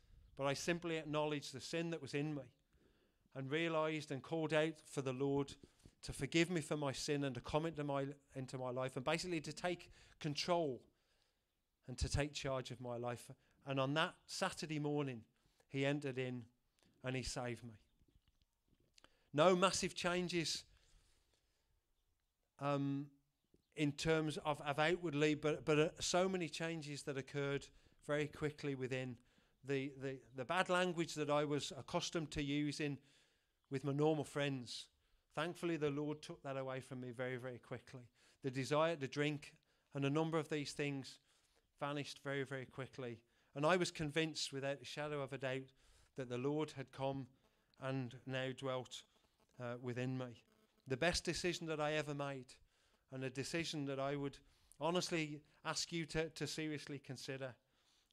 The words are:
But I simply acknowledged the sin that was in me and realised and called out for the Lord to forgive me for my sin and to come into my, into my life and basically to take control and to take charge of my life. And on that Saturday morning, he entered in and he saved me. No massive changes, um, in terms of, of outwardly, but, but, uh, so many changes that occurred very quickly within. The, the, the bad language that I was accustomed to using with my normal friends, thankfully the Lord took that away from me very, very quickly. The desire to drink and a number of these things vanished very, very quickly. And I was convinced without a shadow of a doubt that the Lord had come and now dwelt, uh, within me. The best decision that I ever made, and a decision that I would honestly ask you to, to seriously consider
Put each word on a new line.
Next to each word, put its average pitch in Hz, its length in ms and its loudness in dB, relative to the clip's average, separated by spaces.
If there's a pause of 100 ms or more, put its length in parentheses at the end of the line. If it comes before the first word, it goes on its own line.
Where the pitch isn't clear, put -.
(360)
But 135 120 0
I 139 80 4
simply 170 420 0
acknowledged 151 560 0
the 123 80 -8
sin 170 300 -2
that 160 100 -4
was 131 120 -8
in 147 220 0
me 139 60 -6 (920)
and 135 160 -6
realised 156 600 2
and 135 100 -4
called 160 300 0
out 156 220 6 (100)
for - 180 -4
the 131 120 0
Lord 139 400 2 (480)
to - 100 -10
forgive 160 380 4
me 175 100 2
for 156 160 -2
my 143 160 0
sin 143 320 0
and 131 120 0
to 123 60 -6
come 156 260 0
into 151 160 -4
my, 139 240 -2 (280)
into 131 220 -8
my 127 140 -4
life 131 240 -2
and 131 100 -4
basically 165 360 0
to 147 120 -8
take 180 380 -4 (280)
control 156 640 0 (1080)
and 123 120 -8
to 135 100 0
take 147 240 0
charge 131 380 -2
of 120 100 -12
my 120 160 -4
life. 120 320 -4 (360)
And 135 140 0
on 135 140 4
that 165 220 2 (100)
Saturday 160 540 -2
morning, 147 420 0 (460)
he 139 180 2
entered 143 320 2
in 127 260 -2 (600)
and 131 120 -2
he 127 80 0
saved 123 400 -4
me. 113 120 -14 (1600)
No 170 220 10
massive 180 380 2
changes, 175 720 0 (2000)
um, 139 460 0 (720)
in 147 160 2
terms 156 540 0
of, 151 160 0
of 147 180 0
outwardly, 151 560 6
but, 151 280 2
but, 151 160 6
uh, 160 100 8 (100)
so 180 280 4
many 180 220 0
changes 160 540 -4
that 135 160 -2
occurred 139 480 0 (400)
very 147 200 2
quickly 147 460 -2
within. 127 420 -2 (500)
The, 135 360 0
the, 135 180 -4 (160)
the 131 80 -4
bad 180 240 2
language 180 460 4
that 147 160 0
I 147 160 6
was 143 320 0
accustomed 160 540 -2
to 151 120 0
using 143 540 0 (720)
with 135 140 -2
my 139 80 2
normal 147 320 6
friends, 139 640 -2 (480)
thankfully 170 420 0
the 147 120 4
Lord 151 320 -2
took 170 220 -12
that 135 140 -4
away 131 240 -4
from 127 180 -8
me 123 120 -6
very, 127 260 -2
very 123 220 -8
quickly. - 420 -12 (420)
The 135 80 0
desire 147 460 2
to 135 100 -4
drink 147 460 -2 (420)
and 139 80 0
a 139 60 4
number 160 280 2
of 151 120 -2
these 151 240 -2
things 143 460 -4 (600)
vanished 143 460 -4
very, 139 180 0
very 131 220 -6
quickly. 123 540 -8 (360)
And 143 100 2
I 175 120 8
was 175 120 2
convinced 160 640 -2
without 139 300 -2
a 123 40 -16
shadow 147 360 -4
of 131 100 -6
a 139 60 -6
doubt 131 340 -2 (460)
that 131 100 -6
the 123 100 -2
Lord 147 380 0
had 135 160 -10
come 135 360 -2 (540)
and 131 320 -2 (120)
now 131 320 -2
dwelt, 127 460 -4 (580)
uh, 123 200 -6
within 127 360 -2
me. 123 260 -8 (440)
The 131 100 0
best 170 260 4
decision 170 440 0
that 156 120 -2
I 151 140 2
ever 151 200 0
made, 139 400 -4 (580)
and 131 120 -4
a 131 60 -2
decision 143 560 -2
that 139 140 -2
I 139 160 0
would 143 220 -4 (440)
honestly 160 600 2 (240)
ask 156 280 -2
you 165 140 0
to, 160 220 0
to 156 180 -4
seriously 151 520 -4
consider 131 540 -8 (600)